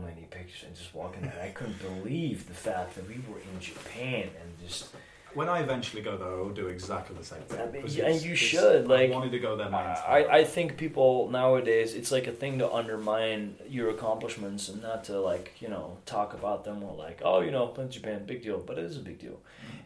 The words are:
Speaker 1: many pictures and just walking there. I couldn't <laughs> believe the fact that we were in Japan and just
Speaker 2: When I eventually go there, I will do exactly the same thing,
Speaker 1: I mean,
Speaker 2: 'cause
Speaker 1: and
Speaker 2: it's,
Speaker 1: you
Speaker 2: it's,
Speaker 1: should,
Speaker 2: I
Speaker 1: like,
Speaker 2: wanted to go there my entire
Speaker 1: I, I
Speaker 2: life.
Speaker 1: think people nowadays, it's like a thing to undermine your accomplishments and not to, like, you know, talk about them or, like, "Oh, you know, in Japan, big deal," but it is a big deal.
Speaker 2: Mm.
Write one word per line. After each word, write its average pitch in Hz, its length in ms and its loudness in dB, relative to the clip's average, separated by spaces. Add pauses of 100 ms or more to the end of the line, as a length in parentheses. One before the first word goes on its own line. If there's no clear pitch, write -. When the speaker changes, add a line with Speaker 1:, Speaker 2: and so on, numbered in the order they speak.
Speaker 1:
many 82 240 -12
pictures - 380 -14
and 90 80 -16
just - 180 -16
walking 87 300 -8
there. - 200 -8
I 101 60 -6
couldn't 101 300 -8
<laughs> 92 240 -8
believe 131 440 -2
the 90 60 -14
fact 90 420 -4
that 92 120 -10
we 113 80 -12 (120)
were 95 120 -12
in 92 200 -12
Japan 113 680 -6 (120)
and 85 260 -14
just - 200 -8 (460)
Speaker 2:
When 156 160 0
I 175 100 2
eventually 127 420 -2
go 101 140 -4
there, 90 140 -6
I 92 60 -4
will 95 160 -4
do 101 180 -4
exactly 90 480 -6
the - 80 -12
same 82 160 -12
thing, - 180 -8
Speaker 1:
I 113 100 -4
mean, 139 120 -8
Speaker 2:
'cause 143 160 -6
Speaker 1:
and 160 100 4
Speaker 2:
it's, 160 160 4
Speaker 1:
you 170 80 -4
Speaker 2:
it's, 165 80 2
Speaker 1:
should, 165 460 8
Speaker 2:
I 131 100 8
Speaker 1:
like, 131 160 8
Speaker 2:
wanted 127 220 0
to 123 60 0
go 110 180 -2
there 104 120 -2
my 98 200 0
entire 80 180 -2
Speaker 1:
I, 143 160 8
I 147 140 8
Speaker 2:
life. 156 160 6
Speaker 1:
think 170 240 -2
people 131 520 4
nowadays, 123 640 4
it's 123 200 -4
like 127 140 2
a 120 40 -4
thing 135 280 -4
to 120 120 2
undermine 110 840 0 (100)
your 120 220 -2
accomplishments 107 800 -2
and 101 120 -10
not 113 240 -6
to, 98 140 -2
like, 90 400 -2
you 117 80 -10
know, 90 380 -8
talk 104 280 -2
about 98 300 -2
them 104 180 -8
or, 92 140 -10
like, 78 300 -12
"Oh, 92 160 6
you 160 100 0
know, 123 260 0
in 131 140 -4
Japan, 104 340 -6
big 113 180 -8
deal," 101 160 -4
but - 180 -8
it 82 80 -4
is 147 100 -8
a 135 60 -10
big 92 180 -12
deal. - 220 -14
Speaker 2:
Mm. - 440 -18